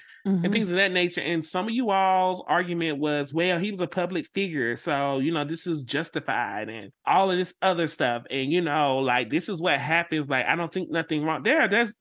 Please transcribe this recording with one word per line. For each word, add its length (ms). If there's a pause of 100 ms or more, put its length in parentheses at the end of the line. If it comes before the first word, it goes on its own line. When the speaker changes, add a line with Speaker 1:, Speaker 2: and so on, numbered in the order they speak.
(260)
Speaker 1:
Mm-hmm. 200
Speaker 2:
and 80
things 160
of 60
that 180
nature. 280
And 240
some 220
of 60
you 160
all's 580
argument 520
was, 340
"Well, 260
he 120
was 100
a 60
public 400
figure, 500
so, 420
you 140
know, 100
this 240
is 180
justified," 840
and 220 (140)
all 260
of 60
this 240
other 280
stuff. 400
And, 220
you 100
know, 380
like, 300
this 200
is 120
what 180
happens. 500
Like, 160
I 100
don't 180
think 180
nothing 320
wrong 200
there. 240
That's, 340